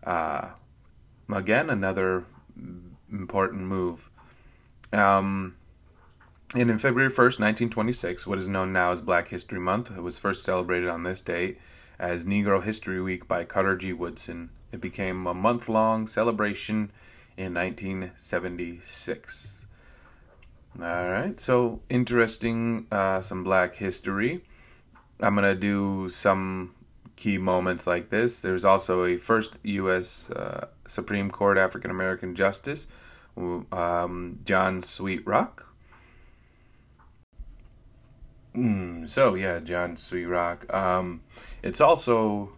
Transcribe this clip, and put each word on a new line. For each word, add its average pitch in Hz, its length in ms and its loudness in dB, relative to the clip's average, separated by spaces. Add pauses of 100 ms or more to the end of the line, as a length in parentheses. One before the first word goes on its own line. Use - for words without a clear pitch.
Uh, 82 460 -2 (800)
again, 107 380 2
another 95 560 0 (880)
important 95 500 0
move. 92 480 -4 (800)
Um, 98 640 4 (960)
and 123 160 4
in 110 80 2
February 131 320 4
first, 127 280 4
nineteen 107 300 2
twenty-six, 110 580 -2
what 95 120 -2
is 95 100 -4
known 95 240 0
now 90 200 4
as 87 100 -4
Black 87 260 2
History 92 320 -8
Month, 98 360 0
it 90 60 -10
was 87 160 -8
first 98 260 -4
celebrated 90 440 0
on 85 140 -4
this 90 180 -4
date 90 380 -4 (400)
as 87 260 -4
Negro 101 380 2
History 95 400 -4
Week 92 260 -4
by 87 160 0
Carter 95 320 2
G. 92 160 -6
Woodson. 85 580 -10 (200)
It 82 100 -12
became 92 460 -4
a 90 80 -2
month-long 110 720 2
celebration 107 840 0 (440)
in 92 180 -6
nineteen 92 640 -4
seventy-six. - 1400 -8 (1200)
All 87 300 -4
right, 117 320 -2
so 123 480 2
interesting, 117 1040 0
uh, 95 300 2
some 92 200 -6
Black 92 340 4
history. 101 680 -2 (760)
I'm 101 140 4
gonna 101 200 4
do 98 560 0
some 95 640 0 (420)
key 101 220 0
moments 92 480 2
like 87 240 -2
this. 117 320 0
There's 92 220 -2
also 95 400 4
a 90 120 2
first 110 460 0
U 98 280 0
S, 92 400 -2
uh, - 380 -8 (180)
Supreme 101 440 -2
Court 101 260 2
African-American 92 800 -2
justice, 101 540 0 (480)
w-, 87 360 -4
um, 87 720 -2
John 92 380 2
Sweet - 440 -6
Rock. 131 460 0 (2750)
Mm, 90 540 -2
so, 123 260 4
yeah, 92 260 -2
John 87 360 -2
Sweet 87 300 -6
Rock. 87 480 -2
Um, 92 480 0 (400)
it's - 180 -2
also 110 760 4